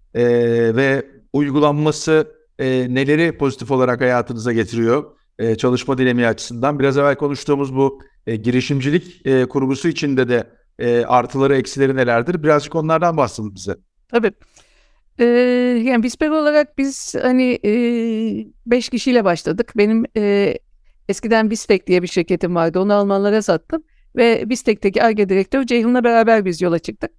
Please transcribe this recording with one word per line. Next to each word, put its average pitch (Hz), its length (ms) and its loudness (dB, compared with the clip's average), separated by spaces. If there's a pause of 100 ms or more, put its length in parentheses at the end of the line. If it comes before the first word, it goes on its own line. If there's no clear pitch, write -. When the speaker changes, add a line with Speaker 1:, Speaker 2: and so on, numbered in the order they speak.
(140)
Speaker 1:
e, 120 120 0 (500)
ve 135 300 0 (280)
uygulanması, 151 960 0 (280)
e, 127 300 -2
neleri 147 480 0
pozitif 135 340 -4
olarak 127 300 0
hayatınıza 120 520 -2
getiriyor, 117 500 0 (360)
e, 110 160 0
çalışma 127 420 -2
dinamiği 123 300 2
açısından? 120 520 -4
Biraz 139 180 0
evvel 143 180 2
konuştuğumuz 139 600 -4
bu, 135 240 0 (280)
e, 117 80 -4
girişimcilik, 127 880 -2
e, 131 200 2
kurgusu 135 420 -2
içinde 135 420 -2
de, 120 140 0 (360)
e, 120 260 0
artıları, 127 500 2
eksileri 135 400 0
nelerdir? 131 480 0
Birazcık 147 320 0
onlardan 160 420 0
bahsedin 107 380 -4
bize. 90 200 -8 (320)
Speaker 2:
Tabii. 226 240 0 (880)
Ee, 240 60 2 (600)
yani 240 180 0
Vispera 302 320 -2
olarak 294 420 0
biz 269 440 -6
hani, 254 440 2
e, 208 60 2 (960)
beş 240 240 0
kişiyle 240 360 2
başladık. - 520 -2
Benim, 220 280 2 (120)
e, 202 380 0 (540)
eskiden 220 400 0
Vistek 202 380 0
diye 180 140 2
bir 175 60 -6
şirketim 175 480 -2
vardı. 165 240 0
Onu 202 140 2
Almanlara 202 480 2
sattım 202 420 -4 (320)
ve 233 340 2
Vistek'teki 220 540 0
ar 226 80 4
ge 208 180 0
direktörü 196 360 0
Ceyhun'la 240 380 0
beraber 226 420 4
biz 175 160 -4
yola 170 180 0
çıktık. - 400 -10